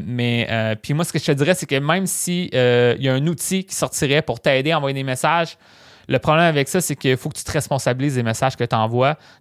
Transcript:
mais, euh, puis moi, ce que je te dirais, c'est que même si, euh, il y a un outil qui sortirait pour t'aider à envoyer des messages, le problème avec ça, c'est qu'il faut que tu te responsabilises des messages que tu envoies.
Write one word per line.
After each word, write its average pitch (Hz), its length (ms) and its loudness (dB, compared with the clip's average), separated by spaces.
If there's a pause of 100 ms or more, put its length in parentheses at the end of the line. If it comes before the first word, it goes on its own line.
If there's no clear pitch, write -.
mais, 120 420 0
euh, 110 320 -2
puis - 140 -4
moi, 165 100 0
ce - 80 -8
que 165 60 -2
je - 60 -6
te 151 80 2
dirais, 143 220 2
c'est 175 120 -6
que - 80 -2
même 160 320 0
si, 180 480 -4
euh, 123 440 4
il 131 60 -6
y 135 40 2
a 131 60 2
un 139 120 0
outil 185 380 -2
qui - 100 -14
sortirait 143 480 0
pour 117 160 -4
t'aider 135 320 2
à 165 80 0
envoyer 139 160 -2
des 135 80 -6
messages, 156 560 0 (520)
le 131 80 2
problème 160 280 4
avec 143 220 2
ça, 185 120 0
c'est 156 160 -4
qu'il 165 220 2
faut - 100 -8
que - 80 -10
tu - 80 -12
te - 80 -10
responsabilises 135 640 -2
des 123 80 0
messages 117 340 0
que 123 80 -2
tu 120 100 -2
envoies. 120 440 2 (220)